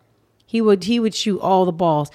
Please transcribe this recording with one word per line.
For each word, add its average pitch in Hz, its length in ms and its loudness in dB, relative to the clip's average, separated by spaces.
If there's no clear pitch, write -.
He 226 160 -4
would, 202 240 2
he 233 140 0
would 220 140 -2
shoot 196 260 -4
all 185 260 2
the 180 60 0
balls. 160 440 0